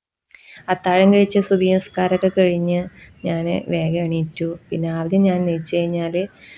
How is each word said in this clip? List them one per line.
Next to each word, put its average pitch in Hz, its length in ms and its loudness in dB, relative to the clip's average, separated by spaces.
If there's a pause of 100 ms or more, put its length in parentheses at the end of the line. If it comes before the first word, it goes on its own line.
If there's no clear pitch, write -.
(680)
അത്താഴം 185 420 2
കഴിച്ച് 202 300 4
സുബഹി 185 300 2
നിസ്കാരമൊക്കെ 185 600 0
കഴിഞ്ഞ് 175 500 0 (440)
ഞാൻ 165 220 -4 (220)
വേഗം 165 340 -2
എണീറ്റു. 165 460 -4 (160)
പിന്നെ 165 260 -6
ആദ്യം 165 340 0
ഞാൻ 185 160 2
എണീച്ച് 165 340 -4
കഴിഞ്ഞാൽ 170 420 -2 (420)